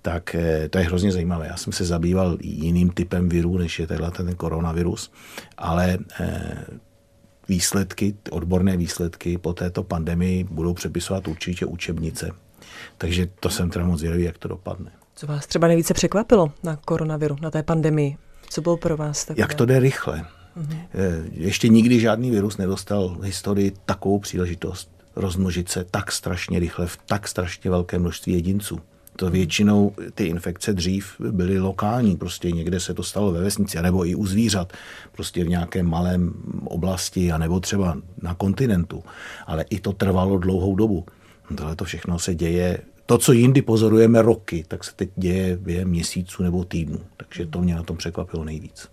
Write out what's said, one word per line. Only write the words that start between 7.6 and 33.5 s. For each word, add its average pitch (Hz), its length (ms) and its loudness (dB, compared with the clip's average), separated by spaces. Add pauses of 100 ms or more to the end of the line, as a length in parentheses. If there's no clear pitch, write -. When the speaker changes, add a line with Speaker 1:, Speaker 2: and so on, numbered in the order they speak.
Speaker 1:
odborné 90 460 2
výsledky 87 600 -4
po 87 160 -4
této 90 300 -4
pandemii 90 600 0
budou 87 300 -2
přepisovat 90 540 -4
určitě 87 380 -4
učebnice. 85 680 -6 (680)
Takže 87 300 0 (120)
to 92 100 -2
jsem 90 200 0
teda 87 160 -2
moc 87 140 2
zvědavý, 82 240 0
jak 85 140 -4
to - 100 -12
dopadne. 92 440 -10 (240)
Speaker 2:
Co 151 120 -12
vás 147 200 -6
třeba 170 200 4
nejvíce 170 260 4
překvapilo 185 580 4 (120)
na 160 120 -4
koronaviru, 156 680 -2
na 160 100 -6
té 156 120 -2
pandemii? 156 540 2 (320)
Co - 120 -4
bylo 170 160 2
pro 165 200 -2
vás 151 280 -4
takové? - 160 -2
Speaker 1:
Jak - 120 0
to 123 120 2
jde 131 140 6
rychle. 123 460 0 (300)
Speaker 2:
Mhm. 156 180 -6
Speaker 1:
Eh, 95 580 -4
ještě 98 360 0
nikdy 113 320 8
žádný 113 320 2
virus 104 260 0
nedostal 95 640 -2
v - 40 -8
historii 98 480 0 (140)
takovou 98 340 0
příležitost 90 720 -6 (240)
rozmnožit 92 540 -2
se 92 140 -4
tak - 280 -4
strašně 90 480 -4
rychle 87 280 -2
v - 180 -10
tak 104 220 -2
strašně 90 420 -6
velké 90 300 0
množství 87 340 -2
jedinců. 90 460 -2 (360)
To 92 140 -2
většinou 101 640 4 (220)
ty 104 120 -2
infekce 87 480 -4
dřív 92 420 -2 (160)
byly 95 280 2
lokální, 101 580 2
prostě 87 340 -4
někde 85 280 -2
se 87 140 -6
to 90 100 -6
stalo 101 280 0
ve 85 100 0
vesnici, 98 360 -2